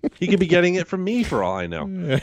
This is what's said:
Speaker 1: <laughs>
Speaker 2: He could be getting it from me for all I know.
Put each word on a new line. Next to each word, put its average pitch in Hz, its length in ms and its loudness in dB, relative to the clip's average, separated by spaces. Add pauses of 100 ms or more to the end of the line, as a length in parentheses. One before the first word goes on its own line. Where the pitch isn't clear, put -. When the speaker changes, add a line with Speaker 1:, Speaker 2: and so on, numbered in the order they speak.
Speaker 1:
<laughs> - 60 -4 (120)
Speaker 2:
He 180 60 0
could 196 120 4
be 180 80 2
getting 175 280 4
it 175 120 -2
from 185 160 -4
me 226 200 0
for 131 200 0
all 92 140 0
I 90 100 -4
know. 143 560 -4